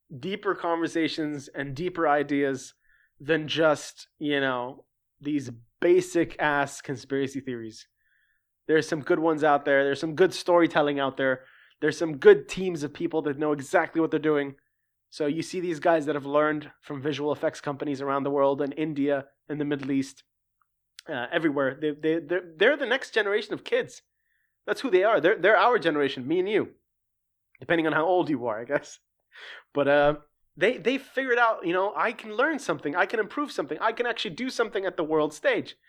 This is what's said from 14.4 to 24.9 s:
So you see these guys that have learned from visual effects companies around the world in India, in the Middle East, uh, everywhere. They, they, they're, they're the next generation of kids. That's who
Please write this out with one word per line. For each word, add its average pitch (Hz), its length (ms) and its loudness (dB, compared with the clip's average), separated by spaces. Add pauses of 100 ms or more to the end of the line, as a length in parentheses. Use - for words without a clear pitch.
So - 160 -6
you 156 160 -2
see 185 180 -6
these 170 200 -4
guys 160 260 2
that 147 80 -2
have 139 120 -4
learned 147 440 0 (120)
from 143 200 -10
visual 147 300 -4
effects 147 300 -4
companies 143 380 -4
around 139 240 0
the 143 60 0
world 139 320 2
in 139 120 -2
India, 143 520 -2 (240)
in 151 80 -6
the 147 80 -2
Middle 143 260 -4
East, 135 320 -2 (880)
uh, 123 200 -4
everywhere. 143 500 0
They, 151 100 -2
they, 156 280 -2
they're, 175 240 -4 (140)
they're 247 200 4
the 285 80 -4
next 254 260 -4
generation 208 420 -2
of 151 100 -10
kids. - 400 -4 (640)
That's 208 140 -4
who 247 100 -2